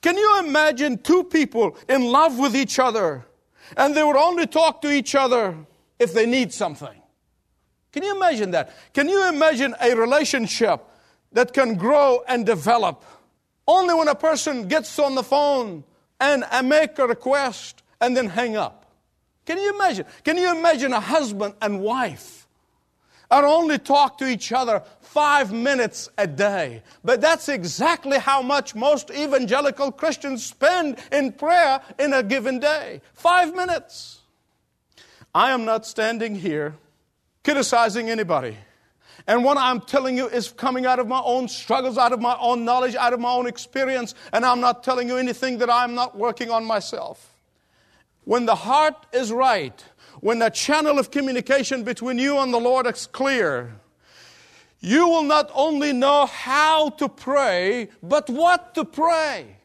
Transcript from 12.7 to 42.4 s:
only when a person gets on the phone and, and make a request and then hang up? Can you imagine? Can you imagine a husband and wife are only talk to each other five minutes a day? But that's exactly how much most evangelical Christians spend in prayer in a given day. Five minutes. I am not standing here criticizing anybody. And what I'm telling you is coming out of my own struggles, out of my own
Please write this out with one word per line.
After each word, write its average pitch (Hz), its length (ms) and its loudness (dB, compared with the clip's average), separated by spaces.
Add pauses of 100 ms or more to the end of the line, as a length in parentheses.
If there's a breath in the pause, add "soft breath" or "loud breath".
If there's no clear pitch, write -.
only 349 280 4
when 320 120 2
a 285 80 2
person 294 520 -2
gets 311 320 -2
on 277 160 0
the 262 80 -2
phone 262 600 0 (360)
and, 269 320 2
and 254 180 0
make 302 300 2
a 262 80 2
request 254 720 -4 (180)
and 247 160 2
then 247 140 -2
hang 220 260 -4
up? 160 300 -6 (600)
Can 330 120 -6
you 403 160 -2
imagine? 370 320 -2 (180 loud breath)
Can 320 140 0
you 359 180 2
imagine 311 380 0
a 214 80 0
husband 208 600 -2
and 208 200 -2
wife 214 680 -6 (840 soft breath)
are 285 160 6
only 311 320 2
talk 277 420 2
to 269 80 -4
each 226 260 -6
other 240 300 -2 (180 loud breath)
five 285 500 0
minutes 233 560 -2 (100)
a 208 80 0
day? 156 560 -4 (220 soft breath)
But 240 160 2
that's 311 300 2
exactly 269 720 -2
how 269 220 0
much 269 320 -2
most 262 380 0
evangelical 277 800 -2
Christians 269 540 -6
spend 311 520 0 (140)
in 269 220 -2
prayer 302 480 2 (180 loud breath)
in 277 140 0
a 262 100 2
given 247 360 -4
day. 294 420 -4 (120 soft breath)
Five 349 400 2
minutes. - 680 -8 (1120 soft breath)
I 220 160 4
am 240 140 -2
not 220 200 -2
standing 226 500 -4
here 156 400 -6 (680)
criticizing 233 640 0
anybody. 165 460 -4 (720 soft breath)
And 240 160 2
what 277 140 4
I'm 254 240 0
telling 262 340 -2
you 254 120 -2
is 233 260 -6
coming 254 320 -4
out 254 140 2
of 247 80 -2
my 254 140 -2
own 247 280 -2
struggles, 254 480 -4
out 247 160 4
of 233 80 -4
my 240 180 0
own 240 240 0